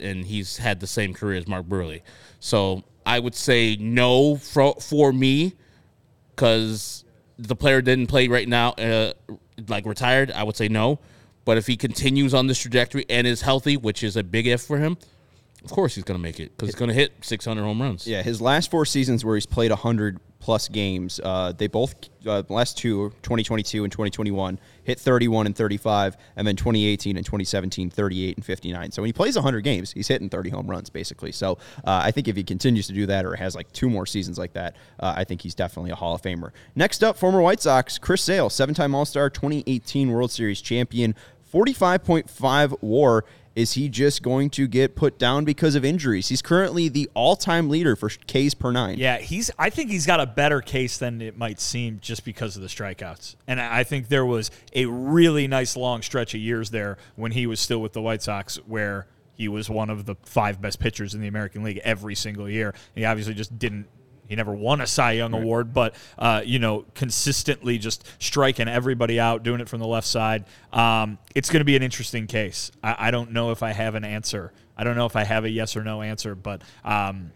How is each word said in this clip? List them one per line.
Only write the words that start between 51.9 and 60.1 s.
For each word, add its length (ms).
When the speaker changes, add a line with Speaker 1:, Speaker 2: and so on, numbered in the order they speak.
Speaker 3:
just 200
because 340
of 40
the 80
strikeouts. 680
And 120
I, 200
I 60
think 240
there 180
was 240
a 100
really 640
nice 260
long 280
stretch 320
of 80
years 260
there 300
when 180
he 140
was 120
still 220
with 140
the 80
White 200
Sox 340
where 400
he 160
was 220
one 180
of 160
the 200